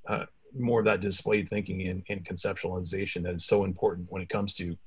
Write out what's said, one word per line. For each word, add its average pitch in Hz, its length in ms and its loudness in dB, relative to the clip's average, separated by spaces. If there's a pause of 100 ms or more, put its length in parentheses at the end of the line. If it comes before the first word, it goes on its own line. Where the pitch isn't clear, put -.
uh, - 180 -2 (320)
more 120 220 4
of 107 60 4
that 104 140 6
displayed 104 480 2
thinking 95 400 -2
and, 92 220 -4
and 95 160 -4
conceptualization 92 1000 -4
that 90 120 -2
is 82 100 -2
so 101 200 6
important 92 460 0
when 92 100 -4
it 87 80 -8
comes 104 260 -2
to 85 200 -4 (120)